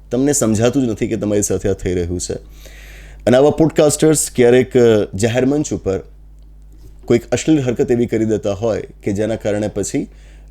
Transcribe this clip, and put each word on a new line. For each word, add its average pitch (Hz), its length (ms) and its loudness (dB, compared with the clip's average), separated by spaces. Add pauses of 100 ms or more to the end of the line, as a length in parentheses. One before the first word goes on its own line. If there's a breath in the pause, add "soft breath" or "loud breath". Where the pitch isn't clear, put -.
(120)
તમને 135 220 0
સમજાતું 123 520 0
જ 117 40 -2
નથી 107 180 -4
કે 107 100 -4
તમારી 104 240 -2
સાથે 98 280 -4
આ 95 40 0
થઈ 95 200 -4
રહ્યું 87 260 -4
છે. - 140 -8 (920 loud breath)
અને 120 120 4
આવા 143 120 6
પોડકાસ્ટર્સ 151 840 2
ક્યારેક, 123 420 4
અ, 113 280 4 (100)
જાહેર 117 300 0
મંચ 147 280 -2
ઉપર 95 260 -4 (1080)
કોઈક - 260 0
અશ્લીલ 156 300 0
હરકત 123 300 -2
એવી 120 140 2
કરી 110 200 -2
દેતા 104 280 -2
હોય 101 300 -4 (200)
કે 110 80 -4
જેના 107 240 -2
કારણે 104 320 -4
પછી 104 400 -6 (440 soft breath)